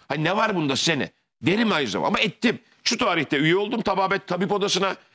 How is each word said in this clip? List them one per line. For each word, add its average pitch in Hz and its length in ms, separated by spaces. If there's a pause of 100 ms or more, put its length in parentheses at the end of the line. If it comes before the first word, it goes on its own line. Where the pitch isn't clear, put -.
Hani 151 160
ne 180 120
var 220 200
bunda 143 200
size 156 220
ne? 107 120 (320)
Derim 202 300
aynı 147 160
zamanda. 92 200
Ama 202 120
ettim. 226 380 (280)
Şu 233 120
tarihte 170 400
üye 156 180
oldum 208 260
tababet, 190 440
tabip 180 260
odasına. 185 440 (180)